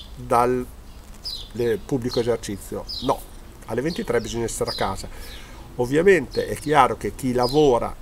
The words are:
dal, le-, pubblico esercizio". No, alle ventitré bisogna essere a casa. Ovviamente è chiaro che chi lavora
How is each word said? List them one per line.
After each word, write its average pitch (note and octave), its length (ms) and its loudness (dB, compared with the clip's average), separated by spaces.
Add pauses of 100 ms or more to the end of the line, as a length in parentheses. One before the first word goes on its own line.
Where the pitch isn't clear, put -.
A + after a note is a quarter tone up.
(160)
dal, B2 480 4 (880)
le-, A2+ 300 0
pubblico B2+ 360 -2
esercizio". G#2+ 680 -4 (160)
No, C3+ 180 -2 (460)
alle A#2 160 -2
ventitré E3 400 -2
bisogna A2+ 240 -4
essere A2+ 240 -4
a - 60 -6
casa. - 720 -6 (280)
Ovviamente C#3 720 4
è G#2 100 -4
chiaro B2+ 400 4
che G#2 180 -6
chi B2+ 160 -2
lavora B2 720 4